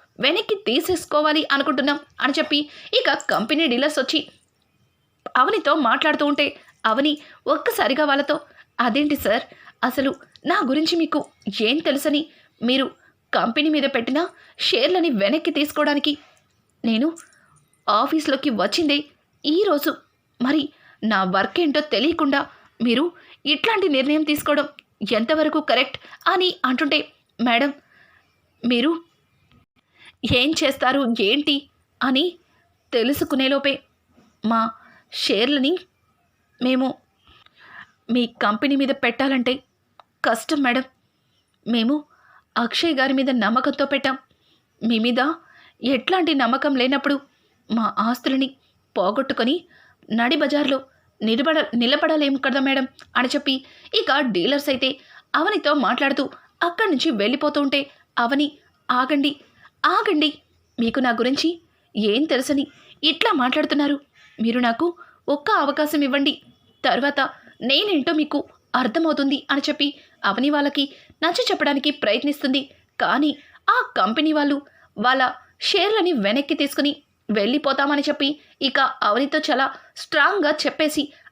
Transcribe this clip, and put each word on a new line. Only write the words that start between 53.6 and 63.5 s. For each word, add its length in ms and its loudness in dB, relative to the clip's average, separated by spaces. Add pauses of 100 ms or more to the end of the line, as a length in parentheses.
ఇక 260 2
డీలర్స్ 500 0
అయితే 300 -2 (360)
అవనితో 380 0
మాట్లాడుతూ 560 0 (340)
అక్కడి 260 0
నుంచి 220 0
వెళ్ళిపోతూ 500 0
ఉంటే 300 -2 (260)
అవని, 400 0 (340)
"ఆగండి, 500 0 (440)
ఆగండి, 560 0 (380)
మీకు 200 0
నా 100 2
గురించి 520 -2 (360)
ఏం 260 2
తెలుసని 440 0 (360)
ఇట్లా 280 2
మాట్లాడుతున్నారు? 680 0 (420)